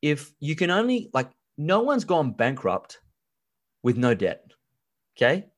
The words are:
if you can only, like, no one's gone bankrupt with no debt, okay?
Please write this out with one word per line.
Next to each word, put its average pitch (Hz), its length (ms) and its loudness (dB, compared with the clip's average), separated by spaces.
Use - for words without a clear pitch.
if 147 380 -2
you 151 160 -4
can 175 160 0
only, 233 420 0
like, 131 160 -2
no 180 240 2
one's 262 240 0
gone 156 260 0
bankrupt 117 720 -2
with 123 140 0
no 123 160 2
debt, 95 360 -4
okay? 151 300 2